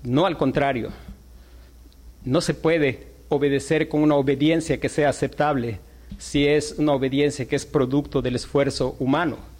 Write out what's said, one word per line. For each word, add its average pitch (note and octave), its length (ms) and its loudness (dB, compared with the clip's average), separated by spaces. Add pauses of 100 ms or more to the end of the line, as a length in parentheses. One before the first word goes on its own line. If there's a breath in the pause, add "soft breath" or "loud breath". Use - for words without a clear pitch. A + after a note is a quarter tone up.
no C3 240 2
al D#3+ 100 -2
contrario. C3+ 540 0 (1300 soft breath)
No C3+ 180 0
se D#3+ 120 -2
puede D#3 540 0 (220)
obedecer D3 600 0
con D3+ 140 2
una D3+ 100 6
obediencia C#3+ 680 2
que C3+ 100 -2
sea D3 200 2
aceptable C3 720 -2 (400 soft breath)
si C#3+ 280 0
es D3 300 2
una D3 160 2
obediencia C3+ 540 0
que D3 80 -2
es C3 100 -4
producto C#3 560 0
del B2 140 -2
esfuerzo C3 640 0
humano. C#3+ 400 0 (200)